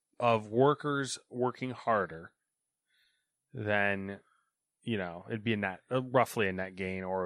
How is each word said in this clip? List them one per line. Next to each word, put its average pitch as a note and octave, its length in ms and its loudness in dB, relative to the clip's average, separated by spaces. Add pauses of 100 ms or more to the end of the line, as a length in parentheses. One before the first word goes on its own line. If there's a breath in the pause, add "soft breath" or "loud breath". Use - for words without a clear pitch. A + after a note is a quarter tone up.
(200)
of A2+ 300 4
workers C#3 680 2 (120)
working B2 420 -4
harder F#2 600 -2 (1200)
than, G2+ 640 0 (640)
you A2+ 140 0
know, F2 320 -6
it'd A2+ 140 -6
be A2+ 100 2
a G#2 40 2
net, F#2+ 220 -2 (120)
uh, C3 100 0
roughly B2 460 2
a F#2+ 60 0
net F#2+ 220 -4
gain, F#2+ 280 -4
or F#2 180 -2
it F2+ 40 0